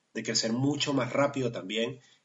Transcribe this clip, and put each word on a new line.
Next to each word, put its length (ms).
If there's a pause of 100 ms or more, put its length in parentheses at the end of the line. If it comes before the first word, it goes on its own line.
(140)
de 80
crecer 300
mucho 400
más 200
rápido 380
también. 480 (260)